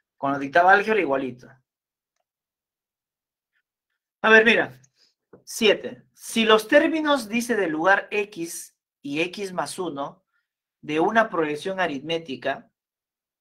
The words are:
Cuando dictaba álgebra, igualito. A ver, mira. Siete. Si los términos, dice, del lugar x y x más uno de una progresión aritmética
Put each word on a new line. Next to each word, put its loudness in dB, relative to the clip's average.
Cuando -4
dictaba 4
álgebra, 2
igualito. -4
A 4
ver, 8
mira. 0
Siete. -2
Si -4
los 4
términos, 2
dice, -4
del -2
lugar 2
x -8
y -4
x -8
más -8
uno -10
de -4
una 2
progresión -4
aritmética -6